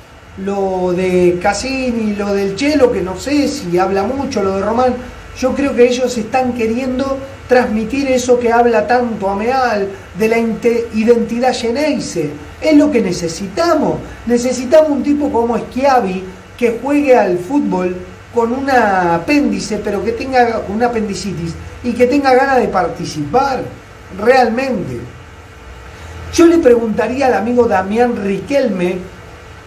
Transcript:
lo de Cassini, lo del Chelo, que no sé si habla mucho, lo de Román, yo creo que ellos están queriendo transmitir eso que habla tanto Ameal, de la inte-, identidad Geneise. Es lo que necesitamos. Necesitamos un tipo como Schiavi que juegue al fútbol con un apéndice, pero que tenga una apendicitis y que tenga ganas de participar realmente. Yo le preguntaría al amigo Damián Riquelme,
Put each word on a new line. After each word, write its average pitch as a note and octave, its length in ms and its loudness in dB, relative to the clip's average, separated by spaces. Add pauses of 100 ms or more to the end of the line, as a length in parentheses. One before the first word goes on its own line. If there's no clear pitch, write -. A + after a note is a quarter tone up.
(380)
lo F#3+ 540 -2
de F3+ 500 2
Cassini, A3+ 720 -2
lo G3+ 180 -2
del G3 240 -2
Chelo, C#4 360 2
que G3 100 -2
no F#3 160 -4
sé C#4 300 0
si F3 300 -2
habla G3 260 2
mucho, B3+ 380 -4
lo F#3+ 140 0
de G3 60 -2
Román, A#3+ 320 2 (440)
yo B3+ 160 0
creo C#4 200 -2
que A#3+ 140 6
ellos B3 280 -2
están B3 360 -2
queriendo B3+ 680 -2 (300)
transmitir A#3+ 600 2
eso B3+ 300 2
que A#3 140 0
habla A#3 340 4
tanto A#3 420 0
Ameal, A3 600 0 (300)
de A3 100 2
la A3+ 100 2
inte-, A#3 560 0
identidad A#3 600 2
Geneise. A#3 760 -2 (300)
Es D#4 160 4
lo D4 140 6
que A#3+ 120 2
necesitamos. F#3+ 920 -2 (300)
Necesitamos B3+ 640 2
un B3+ 120 0
tipo C#4+ 280 0
como A#3 280 0
Schiavi G3+ 680 0 (320)
que A#3 260 0
juegue C#4 340 4
al F#3 220 2
fútbol F3+ 580 -2 (380)
con A#3 180 0
un C4+ 180 -4
apéndice, G#3 1080 2
pero G3+ 260 -4
que A3 80 -2
tenga B3 560 0
una A3+ 180 0
apendicitis G3 680 -4 (280)
y A#3+ 100 -2
que B3 140 2
tenga C#4 280 4
ganas C4+ 240 4
de G#3 100 2
participar F3+ 920 -2 (580)
realmente. A3+ 840 0 (1300)
Yo E4+ 140 6
le E4 120 6
preguntaría A#3 680 2
al B3 80 4
amigo A#3 300 2
Damián G3+ 520 2
Riquelme, G3 800 -2 (720)